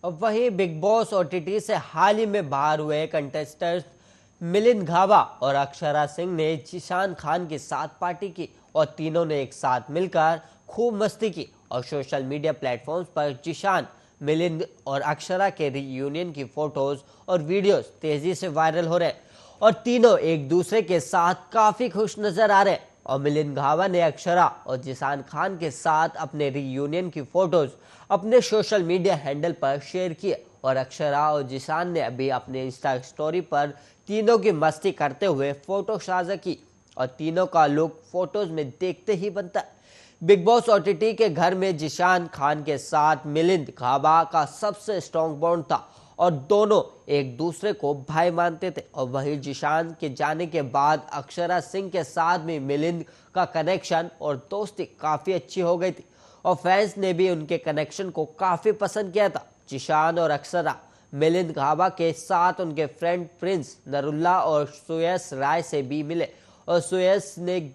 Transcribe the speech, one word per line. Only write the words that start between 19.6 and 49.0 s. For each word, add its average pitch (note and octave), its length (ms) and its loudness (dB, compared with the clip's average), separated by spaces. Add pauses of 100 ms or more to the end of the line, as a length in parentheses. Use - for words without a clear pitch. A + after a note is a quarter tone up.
और G#3+ 120 8 (120)
तीनों A#3 340 8
एक D3+ 300 0
दूसरे F3+ 320 2
के E3+ 180 0
साथ F3 540 0
काफी G#3+ 360 4
खुश G3 300 -2
नजर G#3 320 2
आ G3 120 8
रहे F#3+ 100 4
हैं। - 160 -6 (120)
और C3+ 180 -2
मिलिंद D3 380 0
घावा D3+ 300 2
ने F3+ 140 2
अक्षरा F3 440 2 (220)
और B2+ 100 -2
जिशान C3+ 440 -6
खान F3 360 -6
के D#3+ 140 -4
साथ D#3+ 460 2
अपने D3 320 -4
रियूनियन C#3+ 600 -4
की D3+ 140 -10
फोटोज E3 460 2 (400)
अपने G#3+ 320 4
सोशल G#3+ 420 0
मीडिया F3 320 2
हैंडल D3 360 -4
पर C#3+ 300 -2
शेयर F3+ 320 -6
किए - 300 -4 (200)
और C3 140 2
अक्षरा C#3+ 440 -2 (100)
और D3 120 0
जिशान D#3 480 -4
ने E3 100 0
अभी B2 280 -2
अपने C3 400 -4
Insta C3 340 -4
स्टोरी D#3 400 -4
पर D3 300 -2 (360)
तीनों A3 280 4
की G3+ 160 4
मस्ती D#3 380 0
करते C#3+ 340 -2
हुए C#3+ 260 0 (160)
फोटो G3+ 320 -4
साझा F#3 360 -2
की E3+ 220 -6 (400)
और B2+ 100 -2
तीनों D#3+ 380 -2
का E3 200 4
लुक D3+ 340 0 (120)
फोटोज F#3 380 -2
में D#3 200 -4 (100)
देखते F#3 340 -4
ही G3 160 -2
बनता F#3 300 -6
है। - 120 -10 (500)
बिग F3 240 6
बॉस A#3 240 6
ओटीटी G3+ 440 4
के G#3+ 160 2
घर E3+ 260 2
में F#3+ 220 0
जिशान F3 500 2
खान D3 360 -2
के C#3+ 140 -2
साथ D3+ 500 2
मिलिंद D#3+ 520 0
घावा C#3+ 440 4
का D#3+ 280 0
सबसे G#3 500 -4
स्ट्रॉन्ग D#3+ 360 -4
बॉन्ड E3 260 0
था - 240 -2 (320)
और F3+ 120 4 (180)
दोनों G#3 320 6 (280)
एक C#3 280 0
दूसरे E3+ 360 -4
को D3 200 -2 (160)
भाई E3 220 2
मानते E3+ 400 -2
थे D3 100 -12 (140)
और C3 140 -2